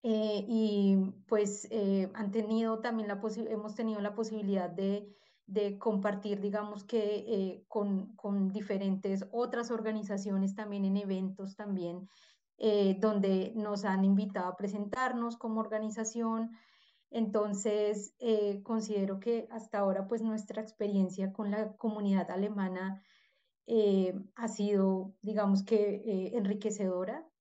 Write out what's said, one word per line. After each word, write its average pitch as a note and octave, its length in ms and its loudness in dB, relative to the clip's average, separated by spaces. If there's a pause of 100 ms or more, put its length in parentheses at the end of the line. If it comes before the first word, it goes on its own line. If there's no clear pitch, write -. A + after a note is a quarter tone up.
eh, G#3+ 440 2
y, G3+ 500 6 (300)
pues, G#3 440 0
eh, G3 440 2
han G#3 160 -2
tenido A3 480 0
también A3+ 280 -2
la G3+ 140 -4
posi-, A3 280 -4
hemos G#3+ 260 -6
tenido A3 260 -2
la G3+ 140 -2
posibilidad G3+ 540 -2
de, G3 380 -2 (380)
de G3+ 340 -2
compartir, G3+ 640 0
digamos G#3 420 -4
que, A#3 160 0 (280)
eh, F#3+ 400 -2
con, G3 480 -2
con G3+ 340 0
diferentes G3 840 -2
otras A#3 400 -2
organizaciones G3 840 -2
también G3+ 300 -4
en F#3+ 120 2
eventos G3 580 -4
también, F#3+ 540 -6 (480)
eh, G3+ 420 4
donde G3 560 2
nos G#3 300 -2
han F#3+ 200 2
invitado G3 440 2
a F#3 80 -8
presentarnos A#3 800 -2
como A3 240 -2
organización. A3+ 880 -2 (600)
Entonces, G#3 1080 0
eh, G#3 440 2
considero G3+ 560 -2
que A#3 320 -2
hasta A3 280 -6
ahora, G3 280 2
pues, A3+ 160 -2
nuestra G#3+ 380 -4
experiencia G3 720 0
con G3+ 180 -4
la G#3 260 -2
comunidad G3+ 540 0
alemana, F#3+ 720 -2 (640)
eh, G3 460 4 (220)
ha A#3 120 -4
sido, F#3+ 720 2
digamos G3+ 420 2
que, G#3 320 4 (100)
eh, F#3+ 320 -2
enriquecedora. G3+ 920 -2 (140)